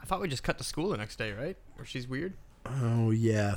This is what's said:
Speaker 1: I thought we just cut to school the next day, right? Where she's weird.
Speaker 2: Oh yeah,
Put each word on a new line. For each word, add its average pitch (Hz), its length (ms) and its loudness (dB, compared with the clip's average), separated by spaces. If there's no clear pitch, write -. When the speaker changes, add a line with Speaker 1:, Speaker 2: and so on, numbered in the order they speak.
Speaker 1:
I - 40 -12
thought 185 160 -2
we 202 60 0
just 131 160 -4
cut - 160 0
to - 40 -8
school 170 260 -2
the 165 80 0
next 107 200 -8
day, 110 140 -2
right? 139 260 -6
Where 117 100 -12
she's 123 220 -8
weird. 151 260 -6
Speaker 2:
Oh 117 300 4
yeah, 107 460 4